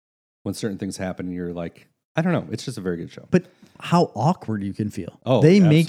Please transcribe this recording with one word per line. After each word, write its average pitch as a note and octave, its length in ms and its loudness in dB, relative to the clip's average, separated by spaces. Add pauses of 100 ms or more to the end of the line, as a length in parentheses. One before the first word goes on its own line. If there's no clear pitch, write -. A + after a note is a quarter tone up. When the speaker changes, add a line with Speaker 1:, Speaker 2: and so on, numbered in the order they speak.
(440)
Speaker 1:
when G2+ 120 -8
certain G2+ 240 -8
things F#2+ 180 -8
happen, F#2 300 -8
and F2+ 80 -8
you're F2 180 -8
like, E2+ 340 -12 (280)
I D#3+ 60 0
don't F3 120 0
know. A#2+ 180 -4
It's - 140 -8
just B2 120 -10
a G#2 40 -12
very F2+ 160 -4
good E2+ 140 -12
show. - 180 -20
Speaker 2:
But F3+ 160 2 (340)
how F3+ 360 2
awkward A2 480 -2
you G2 100 -6
can G#2+ 160 -4
feel. - 360 -12
Speaker 1:
Oh, B2 160 4
Speaker 2:
They F3 180 8
make D#3+ 300 6